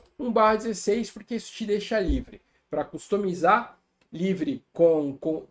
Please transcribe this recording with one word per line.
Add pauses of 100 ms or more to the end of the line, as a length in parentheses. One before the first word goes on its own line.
(180)
um
barra
dezesseis,
porque
isso
te
deixa
livre (280)
pra
customizar, (360)
livre
com,
com,